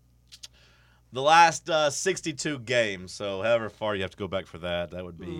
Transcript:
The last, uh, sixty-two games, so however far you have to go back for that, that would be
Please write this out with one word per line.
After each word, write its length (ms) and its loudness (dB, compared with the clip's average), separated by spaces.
The 80 -6
last, 480 6
uh, 200 2
sixty-two 680 -4
games, 520 0
so 300 -6
however 280 2
far 260 -4
you 80 -4
have 80 -6
to 60 -20
go 100 -6
back 180 -6
for 140 -18
that, 320 -4
that 120 -10
would 140 -14
be 80 -14